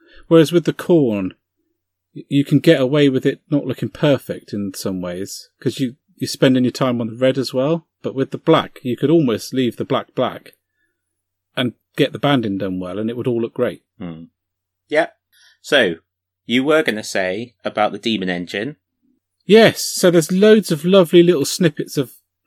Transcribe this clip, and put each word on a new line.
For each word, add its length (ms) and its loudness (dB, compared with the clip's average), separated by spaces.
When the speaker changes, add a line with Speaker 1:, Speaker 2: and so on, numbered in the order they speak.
Speaker 1:
whereas 240 6
with 120 2
the 100 -2
Khorne, 580 0
y-, 140 -16
you 160 0
can 140 2
get 220 4
away 280 2
with 160 -2
it 240 -2
not 180 -2
looking 220 -6
perfect 640 -2
in 220 -8
some 260 -6
ways, 480 -10
'cause 180 -4
you, 180 -4
you're 120 -8
spending 360 2
your 80 0
time 280 -2
on 60 -6
the 100 -10
red 220 0
as 160 -6
well. 320 -2
But 120 -8
with 160 -4
the 80 -10
black, 440 0
you 140 -4
could 140 -2
almost 440 0
leave 220 -2
the 80 -8
black 300 -4
black 380 -6
and 160 -4
get 160 0
the 60 -12
banding 400 0
done 200 -4
well, 200 -8
and 120 -4
it 60 -8
would 100 -4
all 140 0
look 140 -6
great. 280 -4
Speaker 2:
Hmm. 260 -12
Yeah. 200 0
So, 360 0
you 180 0
were 200 2
gonna 200 -4
say 520 -6
about 280 -2
the 60 -10
Demon 300 -2
Engine. 480 -6
Speaker 1:
Yes, 380 4
so 280 0
there's 200 2
loads 400 4
of 140 -4
lovely 380 6
little 220 4
snippets 520 -2
of, 160 -4